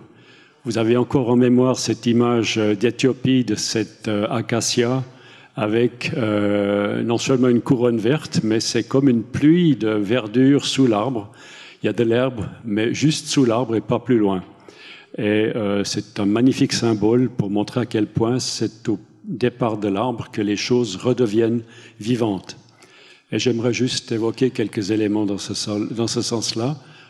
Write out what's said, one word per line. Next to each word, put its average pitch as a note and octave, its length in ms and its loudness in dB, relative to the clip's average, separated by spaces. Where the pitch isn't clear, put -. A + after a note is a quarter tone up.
Vous A2+ 140 -4
avez A#2 180 2
encore B2 340 0
en B2 60 4
mémoire B2+ 420 4
cette A2 280 -4
image, A#2 520 2
euh, G#2+ 160 2
d'Éthiopie, B2 720 0
de G#2+ 100 -4
cette, - 540 -4
euh, G#2 220 0
acacia, A#2+ 760 0
avec, A2+ 600 0
euh, G#2 880 0
non A2+ 140 0
seulement B2+ 280 2
une A#2+ 140 4
couronne A#2+ 380 2
verte, B2+ 440 -2
mais A2 160 0
c'est A2 240 -2
comme C#3 260 2
une A#2 140 4
pluie D3+ 540 4
de A2 140 0
verdure A#2 720 2
sous C3+ 240 2
l'arbre. G#2+ 420 0
Il - 40 0
y - 20 0
a G#2+ 40 0
de A#2+ 100 0
l'herbe, A#2 440 0
mais A2 300 -2
juste - 340 0
sous C#3 160 2
l'arbre A2+ 320 0
et G#2 40 0
pas A2+ 200 -2
plus B2 180 2
loin. F#2+ 240 2
Et, G#2+ 380 0
euh, G2+ 300 -2
c'est - 340 -6
un G#2 80 0
magnifique B2 460 2
symbole A#2 580 2
pour G#2 180 -4
montrer G#2 340 -2
à G#2+ 40 -4
quel G#2+ 220 -2
point A#2 320 -2
c'est - 480 -6
au G2+ 100 -2
départ A#2+ 540 -2
de G2+ 80 -4
l'arbre G#2+ 460 -4
que A2 100 -4
les G#2 140 0
choses A#2+ 400 -2
redeviennent A#2 680 0
vivantes. A2 580 -4
Et A2 80 -2
j'aimerais A#2 320 0
juste A#2+ 400 -4
évoquer A2+ 380 -2
quelques G#2+ 420 -4
éléments G#2+ 340 0
dans G2 120 -4
ce - 140 -10
sol-, G#2 360 -6
dans A2+ 180 -4
ce A2 160 -4
sens-là. A#2 540 -4